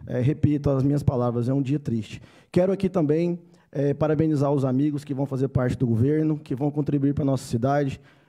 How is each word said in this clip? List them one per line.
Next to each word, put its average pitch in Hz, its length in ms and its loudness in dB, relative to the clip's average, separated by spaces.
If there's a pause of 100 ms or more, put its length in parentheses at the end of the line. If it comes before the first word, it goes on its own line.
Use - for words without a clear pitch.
é, 127 160 -4
repito 147 480 2
as 135 140 2
minhas 143 200 0
palavras, 120 460 0
é 131 40 0
um 139 80 0
dia 139 180 -2
triste. 117 420 -6 (280)
Quero 180 220 2
aqui 190 160 0
também, 175 500 0 (340)
é, 143 220 0
parabenizar 151 580 2
os 143 120 2
amigos 139 400 0
que 143 100 -8
vão 135 120 -2
fazer 135 240 -2
parte 127 280 0
do 135 80 0
governo, 147 540 2
que 151 160 -8
vão 143 160 -2
contribuir 143 420 0
pra 143 120 -2
nossa 135 180 0
cidade, 135 560 0 (300)